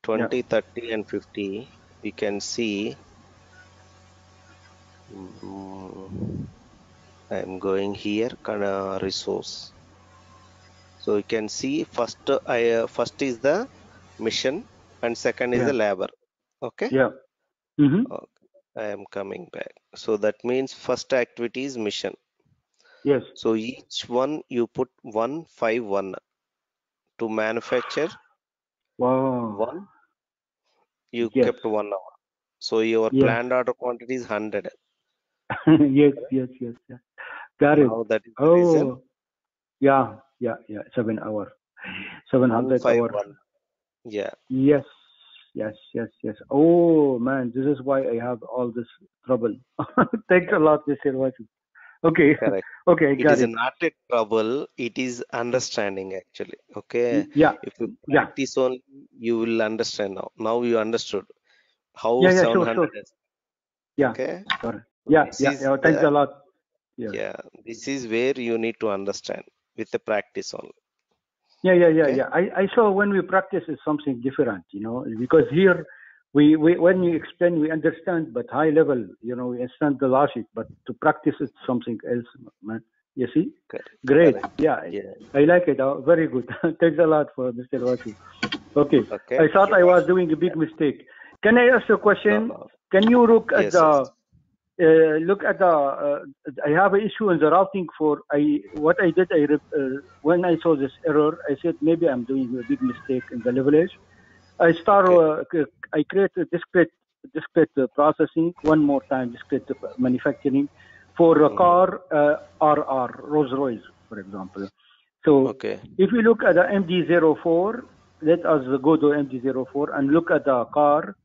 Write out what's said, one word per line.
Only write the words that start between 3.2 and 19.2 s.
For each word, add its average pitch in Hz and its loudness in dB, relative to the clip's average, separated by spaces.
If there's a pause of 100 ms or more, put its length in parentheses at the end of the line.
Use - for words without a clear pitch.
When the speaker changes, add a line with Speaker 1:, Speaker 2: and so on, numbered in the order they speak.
Speaker 1:
Mm, 95 -14 (800)
I 104 -6
am 92 -12
going 98 -2
here, 104 -4 (120)
kinda 98 -6
resource. - -8 (1200)
So - -4
you 101 -4 (100)
can 107 -6
see 139 -6
first, - -8
uh, 139 0
I, 117 0 (100)
uh, 113 -4
first - -8
is 127 -6
the 165 -2 (500)
mission 131 -6 (360)
and 117 -4 (100)
second 123 -4
is 120 0
Speaker 2:
Yeah. 135 0
Speaker 1:
the 131 -2
labor. 98 -4 (540)
Okay? 131 -8
Speaker 2:
Yeah. 127 2 (680)
Mm-hmm. 147 2
Speaker 1:
Okay. - -18 (300)
I 113 -10 (140)
am 101 -18 (140)
coming 98 -12